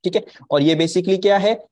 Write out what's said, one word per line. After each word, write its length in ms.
ठीक 120
है। 80
और 120
ये 200
basically 400
क्या 160
है? 200